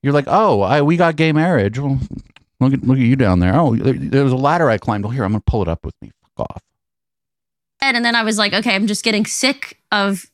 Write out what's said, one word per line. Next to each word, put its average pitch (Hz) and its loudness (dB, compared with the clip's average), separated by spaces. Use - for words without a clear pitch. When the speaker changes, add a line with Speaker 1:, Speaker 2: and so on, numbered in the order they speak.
Speaker 1:
you're 139 0
like, 143 2
"Oh, 175 2
I, 143 2
we 160 2
got 165 2
gay 160 2
marriage. 139 0
Well, 139 -4
look 131 4
at, - -4
look 131 2
at 127 2
you 123 4
down 95 2
there. 92 2
Oh, 143 2
there, - 0
there 131 0
was 127 2
a 127 0
ladder 147 2
I 107 2
climbed. 104 -4
Well, 107 -6
here, 127 -4
I'm 98 -2
gonna 107 -2
pull 107 0
it 82 -2
up 82 -6
with - -10
me. 55 -20
Fuck - -6
off." - -16
Speaker 2:
And, 269 0
and 233 -2
then 233 0
I 233 2
was 220 -2
like, 202 0
"Okay, 214 0
I'm 202 0
just 202 -4
getting 214 0
sick - -4
of 196 -2